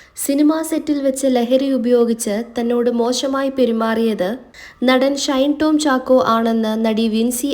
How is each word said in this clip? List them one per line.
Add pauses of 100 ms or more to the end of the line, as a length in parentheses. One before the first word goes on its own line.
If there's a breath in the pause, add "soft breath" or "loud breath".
(180 loud breath)
സിനിമാ
സെറ്റിൽ
വെച്ച്
ലഹരി
ഉപയോഗിച്ച് (140)
തന്നോട്
മോശമായി
പെരുമാറിയത് (540 loud breath)
നടൻ
ഷൈൻ
ടോം
ചാക്കോ
ആണെന്ന്
നടി
വിൻസി